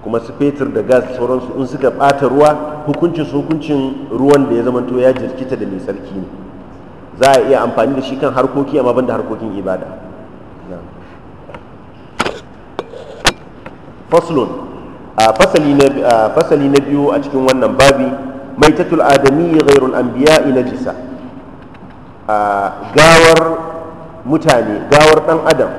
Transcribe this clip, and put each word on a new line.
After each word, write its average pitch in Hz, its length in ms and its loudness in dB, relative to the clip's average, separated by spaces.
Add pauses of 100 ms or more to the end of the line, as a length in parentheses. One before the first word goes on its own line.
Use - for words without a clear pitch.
Kuma 113 200 -4
su - 160 -14
fetur 143 320 -2
da 110 100 -2
gas 120 220 2 (140)
sauransu 123 420 -4
in 131 80 -4
suka 139 240 -2
ɓata 139 380 0
ruwa, 147 580 0
hukuncin 156 380 -2
su 143 180 -4
hukuncin 143 680 -4
ruwan 135 360 2
da 117 80 -2
ya 117 80 -2
zamanto 123 360 -2
ya 131 120 4
jirkita 127 460 -6
da 107 100 -6
mai 95 160 -8
tsarki 98 320 -10
ne. 92 120 -10 (920)
Za 135 140 6
a - 60 6 (100)
iya 127 160 4
amfani 123 300 0
da 131 60 -4
shi 135 140 -8
kan 139 160 -2
harkoki 135 480 -2
amma 123 140 0
ban 127 120 0
da 117 140 -4
harkokin 110 380 -8
ibada. 92 320 -6 (800)
Na'am. 87 160 -14 (3250)
Faslun. 165 400 2 (680)
A, 110 160 4
fasali 160 400 2
na, 139 120 6 (200)
a, 120 80 4 (160)
fasali 143 400 2
na 139 100 4
biyu 143 320 0
a - 60 0
cikin 139 240 -4
wannan 131 320 2
babi, 131 320 4 (480)
maitatul 151 480 2
adami 143 560 4
ghairul 135 400 4
anbiya'i 135 560 2
najisa. - 400 -2 (1400)
A, 107 80 0 (560)
gawar 165 640 4 (640)
mutane, 120 720 0
gawar 156 320 6
ɗan 160 140 0 (100)
adam 127 300 2